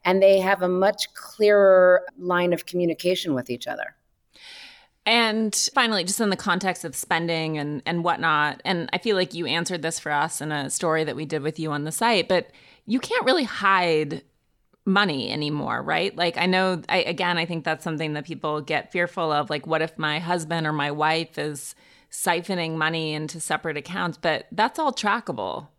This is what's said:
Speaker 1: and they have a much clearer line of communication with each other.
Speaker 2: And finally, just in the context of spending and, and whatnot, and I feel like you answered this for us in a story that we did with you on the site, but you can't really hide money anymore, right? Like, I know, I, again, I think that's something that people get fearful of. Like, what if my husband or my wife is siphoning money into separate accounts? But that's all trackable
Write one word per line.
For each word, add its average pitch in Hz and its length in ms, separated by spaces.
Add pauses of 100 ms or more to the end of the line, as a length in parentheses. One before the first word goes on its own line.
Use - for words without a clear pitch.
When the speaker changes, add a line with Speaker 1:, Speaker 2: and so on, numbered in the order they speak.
Speaker 1:
and 190 200
they 196 160
have 190 240
a 180 40
much 185 460
clearer 190 880 (140)
line 180 340
of 165 140
communication 175 720
with 123 160
each 120 160
other. 104 280 (1080)
Speaker 2:
And 220 500 (200)
finally, 220 280
just 190 160
in 208 120
the 185 40
context 185 480
of 147 120
spending 165 640
and, 147 260
and 170 180
whatnot, 151 600
and 175 260
I - 60
feel 214 180
like 185 200
you 170 100
answered 170 380
this 165 160
for 151 120
us 147 300
in 156 100
a 143 200
story 160 320
that 147 120
we 151 100
did 143 180
with 151 160
you 156 140
on 147 100
the 156 80
site, 226 360
but 180 200 (400)
you 247 120
can't 466 240
really 302 200
hide 175 800 (640)
money 185 460
anymore, 143 500
right? 160 360
Like, 170 200
I 175 80
know, 185 440
I, 180 140
again, 175 340
I 165 80
think 165 180
that's 156 220
something 156 300
that 151 100
people 151 340
get 147 320
fearful 175 400
of. 147 180
Like, 151 160
what 160 160
if 160 160
my 151 220
husband 165 480
or 151 60
my 147 180
wife 160 460
is 151 360 (380)
siphoning 170 640
money 160 380
into 151 260
separate 156 380
accounts? 175 440
But 156 300
that's 208 280
all 294 120
trackable 151 760 (100)